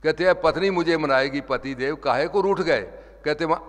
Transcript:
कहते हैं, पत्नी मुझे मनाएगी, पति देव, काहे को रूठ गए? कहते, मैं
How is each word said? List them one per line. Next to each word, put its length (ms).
कहते 200
हैं, 160
पत्नी 300
मुझे 260
मनाएगी, 440
पति 340
देव, 220
काहे 300
को 140
रूठ 200
गए? 200
कहते, 220
मैं 100